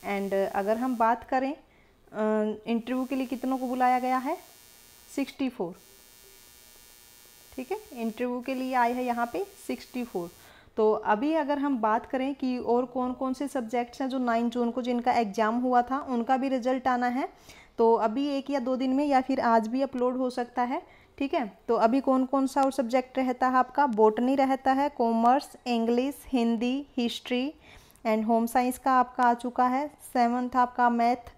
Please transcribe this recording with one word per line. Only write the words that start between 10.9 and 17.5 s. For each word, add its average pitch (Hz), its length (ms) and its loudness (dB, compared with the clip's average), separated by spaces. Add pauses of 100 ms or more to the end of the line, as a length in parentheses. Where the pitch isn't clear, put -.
अभी 214 420 0
अगर 285 240 0
हम 277 200 0
बात 220 280 0
करें 269 280 -4
कि 254 240 -4
और 240 260 0
कौन 254 280 -4
कौन 262 200 -4
से 277 160 -4
सब्जेक्ट्स 240 540 -4
हैं 269 60 -2
जो 262 100 -4
नाइन 233 320 0
जून 240 200 -2
को 247 120 -4
जिनका 240 300 0
एग्जाम 220 440 0
हुआ 247 260 2
था 262 160 -4 (100)
उनका 240 280 0
भी 262 120 -2
रिजल्ट 254 400 -2
आना 247 180 0
है, 254 220 -2 (500)